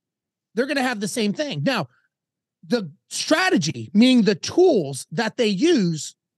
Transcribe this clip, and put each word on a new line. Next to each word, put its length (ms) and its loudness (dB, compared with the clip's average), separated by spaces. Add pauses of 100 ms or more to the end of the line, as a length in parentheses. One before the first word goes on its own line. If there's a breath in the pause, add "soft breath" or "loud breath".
(540)
they're 140 -2
gonna 160 -2
have 160 -4
the 80 -6
same 260 -2
thing. 300 -6
Now, 240 -2 (800)
the 240 -4 (180)
strategy, 840 -2
meaning 300 6
the 120 2
tools 760 0
that 260 -4
they 100 2
use, 680 0 (220)